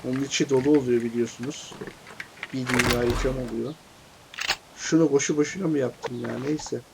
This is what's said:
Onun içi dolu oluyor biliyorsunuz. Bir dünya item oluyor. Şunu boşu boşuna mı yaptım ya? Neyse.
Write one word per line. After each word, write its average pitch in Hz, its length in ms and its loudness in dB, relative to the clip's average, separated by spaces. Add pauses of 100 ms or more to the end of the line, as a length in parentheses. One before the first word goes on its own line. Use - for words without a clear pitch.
Onun 131 200 0
içi 139 260 -2
dolu 139 280 6
oluyor 123 240 4
biliyorsunuz. 120 720 -4 (760)
Bir 131 140 -4
dünya 123 380 2
item 123 280 2
oluyor. 120 420 -4 (1000)
Şunu 160 360 4
boşu 139 240 2
boşuna 165 320 0
mı 151 100 2
yaptım 123 420 -4
ya? 120 260 -6
Neyse. 147 340 -4 (140)